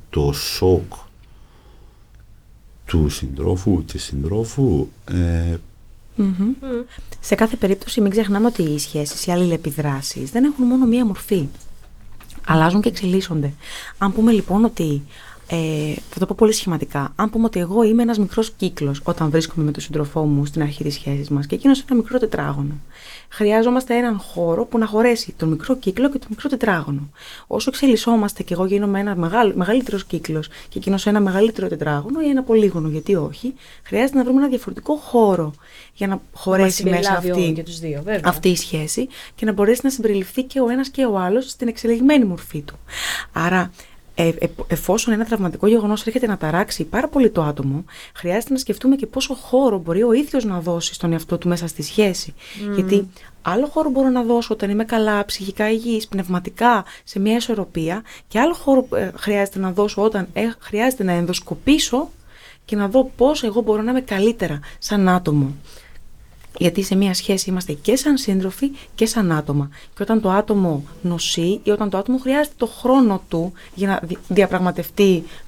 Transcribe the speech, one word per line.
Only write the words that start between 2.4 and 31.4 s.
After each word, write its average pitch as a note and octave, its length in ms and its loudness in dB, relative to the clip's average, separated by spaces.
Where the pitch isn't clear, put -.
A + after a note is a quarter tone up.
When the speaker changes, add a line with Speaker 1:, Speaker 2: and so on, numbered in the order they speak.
Speaker 1:
του D#2 220 2
συντρόφου, E2 760 -2
της - 200 -10
συντρόφου, G2 840 -2
ε, E2+ 460 0
Speaker 2:
Μμμ. G3+ 60 2
Speaker 3:
Μμμ. G#3+ 160 0
Speaker 2:
Σε - 140 0
κάθε A3 220 0
περίπτωση, F#3+ 440 -2
μην G3+ 100 4
ξεχνάμε G3+ 360 0
ότι G#3 160 0
οι D3+ 160 0
σχέσεις, D3 480 -6
οι F3+ 40 -2
αλληλεπιδράσεις D3 1000 -2
δεν B3 140 2
έχουν C#4+ 220 2
μόνο B3+ 200 4
μία A#3+ 180 4
μορφή. F#3 440 -2
Αλλάζουν E3 340 4
και G#3 80 0
εξελίσσονται. F3+ 640 -2
Αν G3 140 0
πούμε A3 200 4
λοιπόν G3+ 320 2
ότι, D#3 380 0
ε, D#3 440 -2
θα - 80 -12
το F#3+ 80 2
πω G3 120 -4
πολύ A3 140 6
σχηματικά, D3+ 640 -2
αν G#3+ 140 0
πούμε A3+ 140 0
ότι A3 160 0
εγώ F#3 220 2
είμαι A3+ 200 4
ένας A#3 160 2
μικρός G#3+ 380 0
κύκλος C#3+ 480 -2
όταν D#3+ 260 0
βρίσκομαι D#3+ 340 0
με D3+ 80 0
τον - 100 -8
σύντροφό D3+ 420 -4
μου D3 220 2
στην D3+ 160 -4
αρχή D3 220 -4
της D3 100 -2
σχέσης C#3+ 340 -6
μας C#3+ 180 -2
και - 80 -4
εκείνος C4+ 340 2
ένα C4+ 80 0
μικρό A#3+ 220 0
τετράγωνο, C#3+ 560 -2
χρειάζομαστε A#3 680 2
έναν A#3 220 0
χώρο F3 460 -2
που A#3+ 140 -2
να A3 80 2
χωρέσει A3+ 500 2
τον D#3+ 120 -2
μικρό D#3+ 280 0
κύκλο B3 340 0
και C#4 80 -6
το - 120 -8
μικρό A3 180 -8
τετράγωνο. D#3+ 600 0
Όσο A3 260 -2
εξελισσόμαστε A3+ 680 2
και F#3 120 -4
εγώ F#3 120 0
γίνομαι G3+ 340 0
ένα G3+ 160 -2
μεγάλο, F#3+ 400 2
μεγαλύτερος G3+ 480 0
κύκλος - 440 -6
και - 100 0
εκείνος F#3+ 280 0
ένα G#3 140 4
μεγαλύτερο G3 480 2